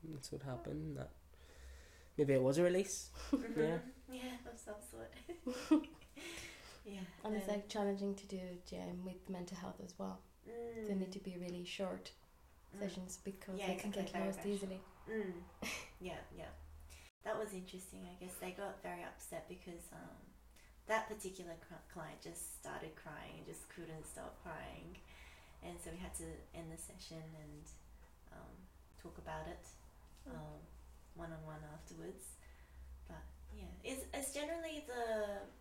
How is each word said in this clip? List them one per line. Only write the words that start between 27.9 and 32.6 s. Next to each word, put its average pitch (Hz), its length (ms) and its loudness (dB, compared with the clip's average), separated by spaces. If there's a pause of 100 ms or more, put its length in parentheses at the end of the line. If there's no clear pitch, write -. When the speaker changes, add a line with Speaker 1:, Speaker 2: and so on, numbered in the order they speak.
Speaker 2:
um, - 220 -12 (480)
talk 170 160 -6
about 156 280 -2
it, 175 180 -6 (640)
Speaker 3:
Mm. 214 80 -4
Speaker 2:
um, 151 240 -4 (560)
one-on-one 156 480 -4 (120)
afterwards. 165 500 -6 (840)